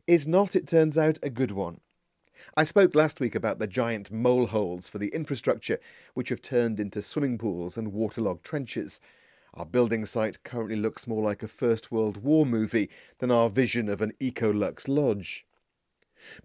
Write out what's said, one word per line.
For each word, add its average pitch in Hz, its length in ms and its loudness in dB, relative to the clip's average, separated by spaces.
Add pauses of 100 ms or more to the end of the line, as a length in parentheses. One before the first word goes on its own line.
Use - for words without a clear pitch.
is 165 180 6
not, 185 300 2
it 185 140 0
turns 156 280 4
out, 156 240 2
a 147 80 -4
good 120 220 -2
one. 92 300 -6 (760)
I 160 80 4
spoke 185 320 4
last 151 240 4
week 123 160 -2
about 98 240 -2
the 107 80 -2
giant 117 420 -2
mole 123 380 2
holes 92 400 -4
for 104 120 -8
the 101 140 -4
infrastructure, 135 640 -2 (340)
which 127 160 -6
have 120 120 -4
turned 117 380 0
into 107 220 -4
swimming 135 360 -2
pools 90 380 -4
and 110 160 -6
waterlogged 107 540 -4
trenches. - 560 -8 (520)
Our 85 120 -10
building 110 400 2
site 110 380 -4
currently 113 320 -6
looks 107 320 -4
more 110 160 -2
like 104 180 -2
a 110 60 -6
First - 440 -2
World 107 260 0
War 147 280 4
movie 110 440 2 (280)
than 123 140 0
our 117 180 6
vision 113 400 0
of 101 120 -2
an 107 180 -2
Ecolux 104 680 0
lodge. 135 580 0 (1000)